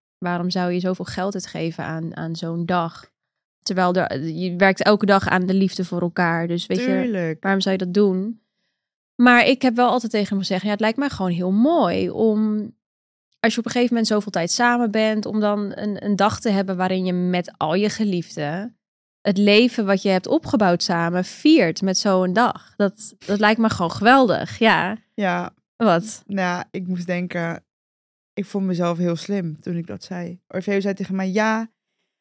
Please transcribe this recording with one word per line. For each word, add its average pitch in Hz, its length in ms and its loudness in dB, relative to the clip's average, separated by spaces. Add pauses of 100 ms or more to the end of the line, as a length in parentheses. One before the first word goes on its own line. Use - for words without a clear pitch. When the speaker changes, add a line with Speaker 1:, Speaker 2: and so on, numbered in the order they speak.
(180)
Speaker 1:
waarom 175 320 -4
zou 180 220 -2
je 180 80 0
zoveel 185 260 -4
geld 196 280 -6
uitgeven 165 500 -6
aan, 160 320 -8
aan 165 200 -8
zo'n 165 300 -6
dag?" 170 460 -4 (540)
Terwijl 180 280 2
er, 151 340 -2
je 175 280 -4
werkt 190 280 2
elke 208 220 4
dag 196 220 4
aan 185 180 2
de 190 80 0
liefde 190 320 0
voor 175 160 -4
elkaar. 170 460 0
Dus 170 180 -4
weet 185 120 -2
je, 247 80 -2
Speaker 2:
Tuurlijk. 208 580 -2
Speaker 1:
waarom 196 180 0
zou 190 160 0
je 185 80 -4
dat 180 80 -6
doen? 202 480 2 (760)
Maar 240 320 6
ik 262 140 2
heb 247 140 2
wel 247 140 4
altijd 233 220 0
tegen 208 180 0
hem 202 100 -2
gezegd, 185 240 -2
ja, 208 60 -2
het 208 100 -2
lijkt 220 180 0
mij 277 120 -2
gewoon 185 220 -2
heel 180 200 -2
mooi 202 580 2
om, 214 500 0 (800)
als 220 140 2
je - 60 -2
op 226 60 -6
een - 60 -6
gegeven 240 220 2
moment 226 180 0
zoveel 208 200 -2
tijd 175 200 -2
samen 240 400 0
bent, 220 340 0
om 214 140 -4
dan 208 360 0
een, 208 300 -6
een 208 100 2
dag 202 240 0
te 233 100 -2
hebben 190 280 0
waarin 185 280 0
je 180 80 0
met 180 440 -2
al 156 160 -2
je 202 160 2
geliefden 185 880 -4 (440)
het 185 160 0
leven 208 480 4
wat 190 160 2
je 202 80 0
hebt 185 180 0
opgebouwd 208 560 2
samen 175 420 -2
viert 269 560 4
met 190 160 0
zo'n 185 360 2
dag. 226 420 0
Dat, - 400 -4 (100)
dat 196 140 -2
lijkt 214 200 4
me 220 100 2
gewoon 175 220 -2
geweldig, 240 680 4
ja. 196 380 2 (160)
Speaker 2:
Ja. 180 400 -4 (220)
Speaker 1:
Wat? 214 520 0
Speaker 2:
Nou, 180 440 -4
ik 180 160 -8
moest 180 180 -6
denken, 175 600 -6 (680)
ik 202 120 -6
vond 196 200 -4
mezelf 175 320 0
heel 175 180 0
slim 170 460 -6
toen 180 140 -6
ik 170 120 -8
dat - 160 -14
zei. 175 440 -12
Orfeo 196 320 -2
zei 202 140 -2
tegen 190 220 -8
mij, 190 160 -4
"Ja, 220 400 -2 (500)